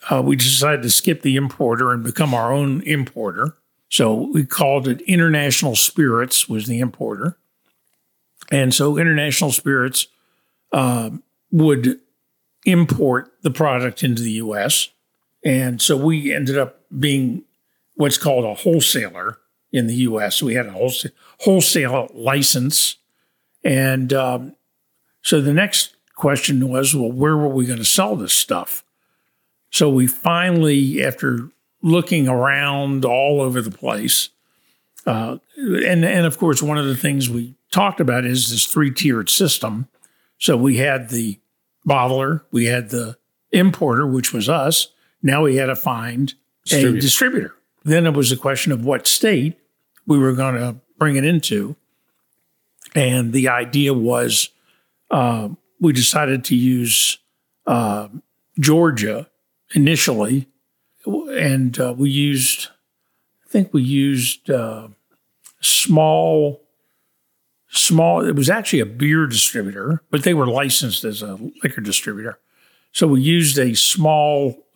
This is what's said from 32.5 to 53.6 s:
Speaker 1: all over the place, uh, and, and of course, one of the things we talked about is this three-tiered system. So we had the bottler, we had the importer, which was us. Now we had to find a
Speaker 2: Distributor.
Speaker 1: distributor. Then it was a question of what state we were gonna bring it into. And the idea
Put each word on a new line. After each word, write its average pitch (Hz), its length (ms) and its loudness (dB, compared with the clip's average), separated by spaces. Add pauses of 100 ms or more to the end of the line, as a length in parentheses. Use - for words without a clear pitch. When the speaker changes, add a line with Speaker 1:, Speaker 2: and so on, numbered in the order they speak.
Speaker 1:
all 139 360 2
over 127 220 -2
the 107 80 -6
place, 120 600 -4 (760)
uh, 165 320 -4 (180)
and, 180 480 0
and 175 220 0
of - 120 -4
course, 151 240 0
one 151 160 -2
of 143 80 -2
the 135 100 -2
things 139 340 -2
we 120 240 -6 (160)
talked 185 300 0
about 127 240 0
is 120 260 -2
this 117 160 -2
three-tiered 131 640 0
system. 120 580 0 (500)
So 139 180 2
we 123 220 2
had 131 320 -2
the 113 280 -4 (480)
bottler, 135 640 0
we 117 140 0
had 120 260 -2
the 120 260 -8 (360)
importer, 151 540 2
which 127 260 -2
was 113 160 -4
us. 156 400 0 (340)
Now 139 200 2
we 135 140 2
had 135 100 0
to 131 100 -2
find 120 560 -4
a - 340 -20
Speaker 2:
Distributor. - 340 2
Speaker 1:
distributor. 196 540 0 (300)
Then 165 220 4
it 151 80 2
was 135 180 2
a 127 40 -2
question 135 360 -2
of 117 120 -4
what 131 220 -2
state 165 520 0 (480)
we 147 120 4
were 131 140 4
gonna 123 440 -2 (220)
bring 147 180 2
it 135 80 0
into. 147 520 0 (1200)
And 127 380 0
the 131 160 2
idea 127 460 0